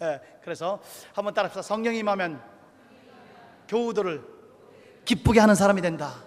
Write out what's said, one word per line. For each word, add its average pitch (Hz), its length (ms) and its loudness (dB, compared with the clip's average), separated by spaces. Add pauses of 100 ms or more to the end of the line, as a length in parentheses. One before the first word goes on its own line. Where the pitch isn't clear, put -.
예, 156 200 -4 (240)
그래서 175 360 -6 (320)
한번 202 220 -4
따라합시다. 196 280 -2
성령이 226 360 -2
임하면 190 420 -2 (1300)
교우들을 202 560 -2 (800)
기쁘게 226 360 4
하는 214 160 8
사람이 196 260 4
된다. 147 320 -4 (120)